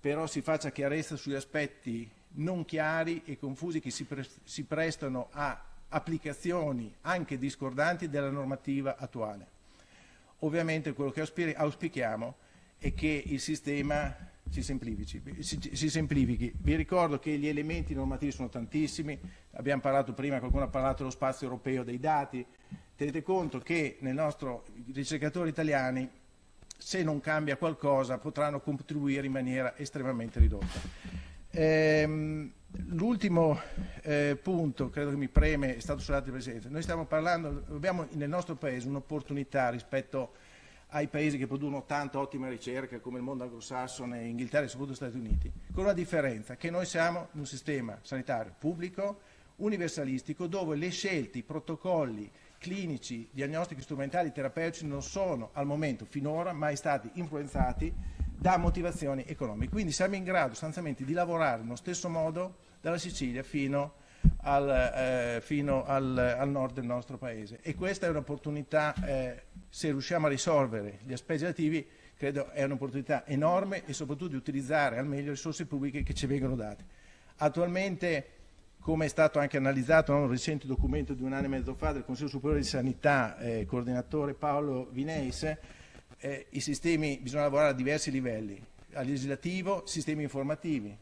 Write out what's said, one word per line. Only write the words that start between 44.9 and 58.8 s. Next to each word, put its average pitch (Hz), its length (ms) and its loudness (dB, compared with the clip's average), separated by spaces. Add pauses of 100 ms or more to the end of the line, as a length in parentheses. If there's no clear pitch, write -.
Stati 123 200 -6
Uniti, 123 340 0 (220)
con 190 120 0
la 202 80 6
differenza 135 640 0
che 170 140 -4
noi 175 140 0
siamo 170 480 0
un 147 140 -6
sistema 127 560 -4
sanitario 120 560 -4
pubblico, 180 640 -4 (360)
universalistico, 165 880 -2
dove 165 300 -2
le 170 140 -2
scelte, 170 480 -2
i 117 40 -8
protocolli 151 880 -2 (280)
clinici, 151 720 -6
diagnostici, 139 520 -4
strumentali, 143 500 0
terapeutici 160 540 -2
non 139 160 -4
sono 156 500 -2
al 143 140 -2
momento, 143 380 0
finora, 156 480 -2
mai 151 240 0
stati 135 380 0
influenzati 147 800 0 (480)
da 180 160 8
motivazioni 165 680 2